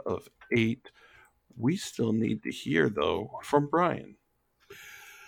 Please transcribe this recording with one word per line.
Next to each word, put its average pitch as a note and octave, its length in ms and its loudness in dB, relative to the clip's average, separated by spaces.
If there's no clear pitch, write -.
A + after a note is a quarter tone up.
of - 240 -6
eight. A#2 380 0
We B2 200 0
still A#2 380 -2
need A2 300 0
to - 80 -6
hear, D3+ 380 2
though, F2 540 -2
from D3 240 4
Brian. D#3 480 0